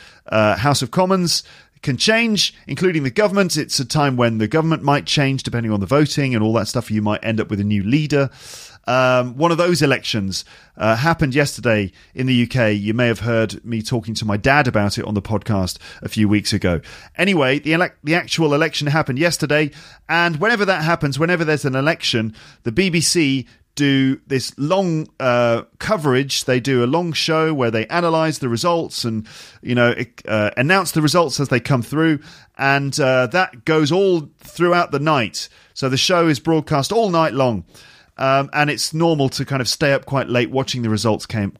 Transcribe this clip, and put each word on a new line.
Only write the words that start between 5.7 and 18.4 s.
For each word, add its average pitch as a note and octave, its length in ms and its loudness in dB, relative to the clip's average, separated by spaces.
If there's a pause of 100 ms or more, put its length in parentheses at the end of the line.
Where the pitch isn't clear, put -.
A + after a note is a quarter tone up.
on G#2 80 0
the F#2+ 60 -2
voting C#3 500 0
and G#2+ 80 2
all A2 80 2
that G#2+ 160 0
stuff. - 200 -6
You G#2+ 140 0
might G#2+ 220 -2
end A2 160 -2
up - 100 -4
with G#2 80 -2
a G2+ 60 0
new G#2 180 0
leader. C#3 480 0 (580)
Um, B2+ 480 2
one D#3+ 140 2
of D#3+ 80 0
those F3 240 2
elections, A2+ 640 -2 (320)
uh, A2 180 2
happened C#3+ 400 0
yesterday A2+ 560 0 (240)
in C3 120 -4
the C3 80 2
U A#2+ 120 2
K. A2+ 260 2
You G#2 220 -2
may A#2+ 140 2
have A2 100 0
heard A2 460 -2
me A2+ 180 -6
talking A2+ 320 -4
to A2 100 -6
my G#2 120 0
dad C3+ 320 2
about G#2 280 0
it A2+ 80 -4
on G#2 100 -4
the G2+ 80 -2
podcast G2 560 -2 (240)
a - 60 -6
few G#2+ 200 2
weeks G#2 240 0
ago. F2 280 0 (380)
Anyway, D3+ 400 2
the D3 140 -2
elec-, E3+ 320 0
the D3+ 100 0
actual D#3 400 0